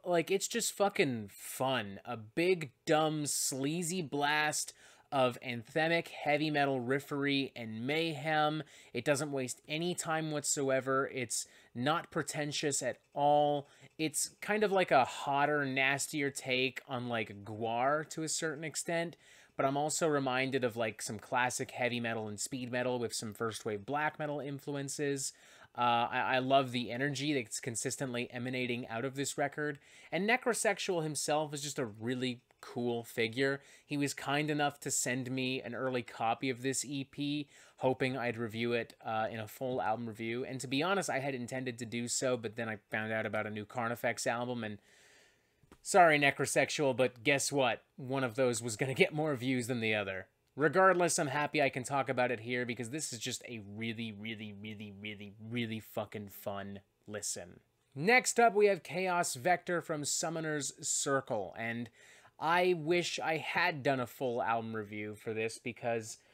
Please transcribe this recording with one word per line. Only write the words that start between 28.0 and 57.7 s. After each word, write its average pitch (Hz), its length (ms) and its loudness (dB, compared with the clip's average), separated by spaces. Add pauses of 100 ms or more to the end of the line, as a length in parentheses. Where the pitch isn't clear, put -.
emanating 123 560 -2
out 113 180 -4
of 131 100 -4
this 139 220 -2
record, 147 420 -2 (320)
and 185 160 0
Necrosexual 214 760 2
himself 151 500 0
is 143 80 -6
just 147 180 -6
a 131 60 0
really 120 560 -2 (200)
cool 120 420 -2
figure. 127 580 0 (240)
He 147 100 -6
was 143 180 0
kind 147 360 0
enough 147 300 0
to 139 120 -4
send 127 380 0
me 131 320 -2
an 117 140 -8
early 127 260 0
copy 120 480 -2
of 120 120 -2
this 131 240 0
E 139 180 -6
P, 143 460 -4 (280)
hoping 131 400 0
I'd 117 200 -2
review 117 340 -2
it, 117 220 -2 (120)
uh, 110 240 0
in 110 100 -6
a 104 100 -8
full 127 320 -4
album 113 260 0
review, 113 380 -4
and 127 160 -6
to 139 60 -8
be 135 140 0
honest, 185 280 2
I 131 100 0
had 135 160 -2
intended 123 440 -6
to 123 60 -6
do 120 220 -4
so, 127 300 2
but 110 180 -6
then 113 140 -4
I 107 80 -4 (120)
found 110 220 -2
out 110 140 0
about 107 200 -2
a 107 60 -6
new 107 140 -6
Carnifex 117 600 -2
album, 120 380 -2
and 104 140 -6 (1040)
sorry, 165 360 8
Necrosexual, 139 800 2
but 120 260 2
guess 139 300 2
what? 127 320 2 (140)
One 135 260 -4
of 113 120 -2
those 123 280 2
was 113 140 -4
gonna 135 160 0
get 165 200 -4
more 151 220 -2
views 123 320 -2
than 120 140 -2
the 110 120 0
other. 95 340 -4 (280)
Regardless, 175 640 4
I'm 156 80 0
happy 147 340 0
I 135 60 4
can 131 160 -4
talk 139 240 -2
about 127 240 2
it 113 80 -4
here 123 260 -4
because 117 240 -4
this 147 220 -6
is 117 80 -8
just 120 240 -6
a 117 180 -12 (140)
really, 113 420 -6
really, 107 360 -8
really, 104 440 -12
really, 101 360 -12 (180)
really 110 300 -2
fucking - 480 -8
fun 98 500 -8 (280)
listen. 95 520 -8 (340)